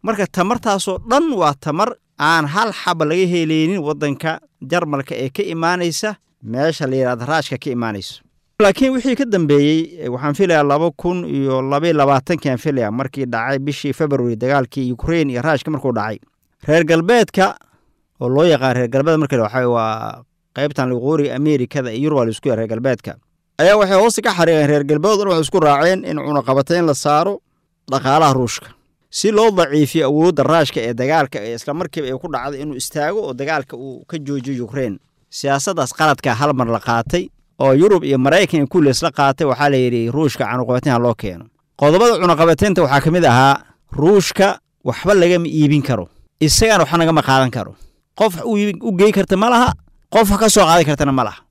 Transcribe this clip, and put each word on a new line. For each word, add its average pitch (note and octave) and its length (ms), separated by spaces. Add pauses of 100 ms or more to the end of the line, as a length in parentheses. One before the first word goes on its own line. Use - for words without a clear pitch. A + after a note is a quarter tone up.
Marka G3+ 240
tamartaasoo G3 720 (120)
dhan D4 220
waa D#3+ 280
tamar F#3 360 (240)
aan D#3 260
hal G3+ 260
xaba E3 320
laga F3+ 220
helaynin E3 580
waddanka D3 560 (220)
Jarmalka D3 520
ee B2 140
ka G3+ 140
imaanaysa E3+ 760 (260)
meesha C#3 440
la C3 100
yidhaahdo B2 300
Raashka C#3+ 320
ka D3+ 120
imaanayso. A2+ 520 (380)
Laakiin A3 320
wixii B3+ 240
ka C#4 80
dambeeyey, D#3+ 760
eh, - 120
waxaan C#3+ 220
filayaa E3+ 300
laba D3+ 320
kun F3 320
iyo C3+ 340
laba C#3+ 240
iyo E3 100
labaatanki C#3+ 520
aan B2 100
filayaa, B2+ 320
markii C3 360
dhacay A#2+ 320
bishii C#3 340
February B2+ 440
dagaalkii B2+ 560
Ukraine D3+ 400
iyo A#2+ 100
Raashka D#3 280
markuu C3+ 220
dhacay. A2 260 (480)
Reer D#3+ 180
galbeedka, F#3 720 (640)
oo B2 80
loo C#3+ 160
yaqaan C3 320
reer B2 120
galbeed C#3+ 300
marka C#3+ 180
la A#2 60
waxaa B2 260
waa A2+ 540 (340)
qaybtan C3+ 360
waqooyiga C3+ 440
Ameerikada C3+ 560
iyo A#2+ 120
Yurub D3+ 140
waa A#2+ 60
la A2+ 60
isku A2 180
yahay A#2 160
reer G#2+ 40
galbeedka, A#2 480 (420)
ayaa F#3+ 180
waxay G3 240
hoosta A3 220
ka A#3+ 100
xariiqeen E3 380
reer D3 140
galbeed D#3 360
oo G3+ 80
waxay E3+ 140
isku F3 180
raaceen D#3 440
in D3+ 120
cunaqabatayn C#3 680
la D3 80
saaro D#3+ 480 (480)
dhaqaalaha C3+ 420
Ruushka, B2+ 360 (420)
si - 200
loo A3 200
daciifiyo D3+ 580
awoodda D3+ 340
Raashka D3+ 380
ee A#2+ 140
dagaalka C3+ 500
ee A#2 100
isla C#3+ 200
markiiba D#3+ 340
ay C3 100
ku F3 140
dhacdo C3+ 240
inuu D3 200
istaago D#3 440
oo C#3 140
dagaalka C#3 420
uu B2+ 320
ka E3+ 100
joojiyo C3+ 460
Ukraine. A#2 320 (340)
Siyaasaddaas C#3 640
qaladka C#3+ 420
hal D3 200
mar B2+ 140
la A2+ 120
qaatay B2 480 (320)
oo C3+ 140
Yurub F3 300
iyo C#3 140
Maraykan D3+ 420
iyo C#3 60
kulli D3+ 240
isla D3+ 200
qaatay, C#3 360
waxaa C#3 240
la C#3 60
yidhi A#2+ 340
Ruushka C#3+ 380
cunaqabatayn B2 460
ha A#2+ 40
loo A#2+ 160
keeno. F2+ 300 (320)
Qodobada F#3+ 460
cunaqabataynta E3+ 600
waxaa C#3 220
ka D#3 60
mid E3+ 140
ahaa C3+ 360 (320)
Ruushka G3 640 (260)
waxba E3+ 300
lagama F3 340
iibin D3+ 340
karo, A2+ 260 (320)
isagana F3+ 440
waxba E3+ 140
nagama E3 240
qaadan C3 280
karo. A2+ 240 (440)
Qof G3 260
u A3+ 140
iibin, G3+ 240
u A3+ 140
geey G3+ 160
karta F#3+ 240
ma G#3+ 140
laha, A#3+ 220 (400)
qof A3 160 (100)
ka A3 100
soo G3+ 160
qaadi E3 200
kartana C#3+ 280
ma C3 120
laha. - 160 (100)